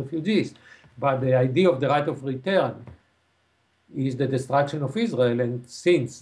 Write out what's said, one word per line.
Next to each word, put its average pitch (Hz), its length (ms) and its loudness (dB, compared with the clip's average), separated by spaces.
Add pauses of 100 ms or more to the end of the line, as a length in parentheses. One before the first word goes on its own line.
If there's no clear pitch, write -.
refugees. 160 460 -2 (560)
But 135 120 2 (100)
the 131 80 2 (140)
idea 151 260 4
of 131 100 -2
the 139 120 0
right 147 180 0
of 117 40 -8 (160)
return 139 420 0 (1300)
is 135 140 -2
the 131 160 0
destruction 143 500 0
of 131 40 -6 (140)
Israel, 123 400 0
and 120 100 -4 (300)
since 156 240 4 (120)